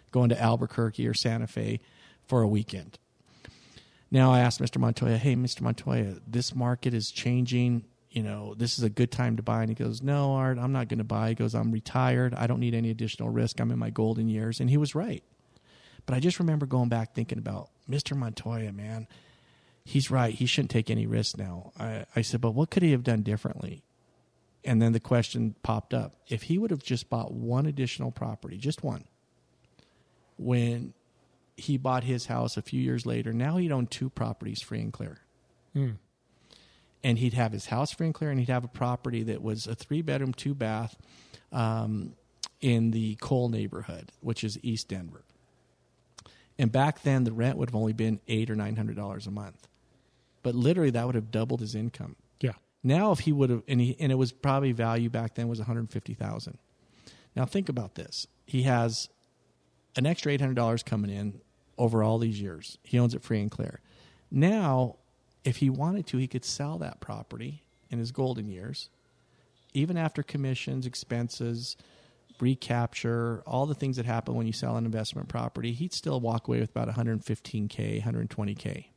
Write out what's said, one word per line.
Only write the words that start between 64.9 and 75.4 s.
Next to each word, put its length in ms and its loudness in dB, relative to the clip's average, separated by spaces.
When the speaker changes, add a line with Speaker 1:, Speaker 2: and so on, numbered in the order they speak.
Speaker 1:
if 140 0
he 120 4
wanted 380 -2
to, 100 -2
he 100 0
could 160 -6
sell 340 -6
that 220 -8
property 640 -12
in 100 -4
his 140 -4
golden 380 -2
years, 400 -12
even 240 0
after 260 -2
commissions, 640 -4
expenses, 920 -4
recapture, 1080 0
all 200 0
the 80 0
things 220 -2
that 100 -2
happen 280 -2
when 120 0
you 60 -2
sell 240 -2
an 100 -2
investment 420 -4
property, 440 -4